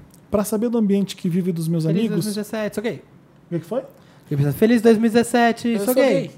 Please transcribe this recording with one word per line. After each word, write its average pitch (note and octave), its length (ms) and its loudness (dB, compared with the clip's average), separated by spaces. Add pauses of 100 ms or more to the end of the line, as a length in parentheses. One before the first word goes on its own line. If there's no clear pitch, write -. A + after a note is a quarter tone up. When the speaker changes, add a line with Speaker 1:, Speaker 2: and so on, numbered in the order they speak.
(300)
Speaker 1:
Pra G#3 140 0
saber A3 260 -2
do A#3 80 -2
ambiente G3+ 380 0
que - 140 -4
vivo F3+ 200 0
e F3+ 40 0
dos E3 140 -4
meus E3 180 0
Speaker 2:
Feliz D#3+ 140 0
Speaker 1:
amigos A3 160 -2
Speaker 2:
dois F3 100 -2
mil G#3+ 80 -6
e - 20 -10
dezessete, G#3 400 -6
sou G#3 80 -6
gay. E3+ 180 -6 (480)
Speaker 1:
O E3+ 40 -8
que E3 60 -4
que E3 60 -10
foi? B3+ 160 -6 (720)
Speaker 2:
Feliz A3+ 280 2
dois A#3 160 6
mil A3+ 100 2
e - 20 -2
dezessete, A#3 580 2
Speaker 3:
Eu A#3 100 0
Speaker 2:
sou G3+ 100 -2
Speaker 3:
sou B3+ 80 0
Speaker 2:
gay. C4+ 180 4
Speaker 3:
gay. F3 240 -2